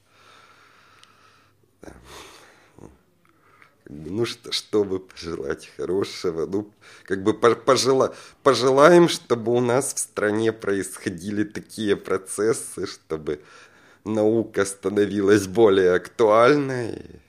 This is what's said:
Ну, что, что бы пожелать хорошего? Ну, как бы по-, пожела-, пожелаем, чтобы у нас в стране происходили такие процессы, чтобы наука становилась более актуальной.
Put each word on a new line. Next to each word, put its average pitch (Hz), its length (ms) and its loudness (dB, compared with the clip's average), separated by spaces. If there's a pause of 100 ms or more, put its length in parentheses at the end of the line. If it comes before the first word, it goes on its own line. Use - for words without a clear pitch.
(4000)
Ну, 80 360 -8
что, - 260 -12
что - 320 -2
бы 95 160 -6
пожелать 82 800 -10
хорошего? 82 680 -6
Ну, 98 240 -6 (360)
как 95 180 -6
бы 104 100 2
по-, 113 220 0
пожела-, 127 580 0 (300)
пожелаем, 139 640 6
чтобы 117 460 -2
у 123 80 2
нас 127 320 0
в - 60 -10
стране 107 520 -2
происходили 101 960 -6
такие 101 500 -4
процессы, - 880 -6
чтобы 78 540 -10 (640)
наука 107 600 0
становилась 101 840 0
более 95 460 4
актуальной. 120 1400 0